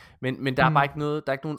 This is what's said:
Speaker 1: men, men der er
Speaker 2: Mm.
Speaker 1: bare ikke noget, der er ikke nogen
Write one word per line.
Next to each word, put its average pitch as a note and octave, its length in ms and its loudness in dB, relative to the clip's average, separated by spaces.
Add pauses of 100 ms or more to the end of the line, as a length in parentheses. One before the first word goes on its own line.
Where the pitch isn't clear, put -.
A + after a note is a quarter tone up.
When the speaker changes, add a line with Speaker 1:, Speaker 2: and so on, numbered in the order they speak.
(200)
Speaker 1:
men, C3 240 -4
men C3 120 -2
der C3+ 80 4
er C3 40 6
Speaker 2:
Mm. D#3 60 2
Speaker 1:
bare C#3+ 100 4
ikke C#3+ 140 -4
noget, D3 280 -4
der C3+ 60 0
er - 20 -2
ikke C#3 120 -6
nogen D3+ 120 -6